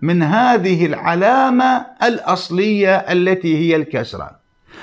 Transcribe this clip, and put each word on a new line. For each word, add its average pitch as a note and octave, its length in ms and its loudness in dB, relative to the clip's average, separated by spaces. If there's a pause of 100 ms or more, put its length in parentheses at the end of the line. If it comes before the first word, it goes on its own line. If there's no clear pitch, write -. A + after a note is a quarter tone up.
من E3+ 200 2
هذه F#3+ 640 2
العلامة B3 1000 0 (160)
الأصلية G3 920 0
التي F3+ 600 0
هي E3 200 2
الكسرة، A2 540 -6 (520)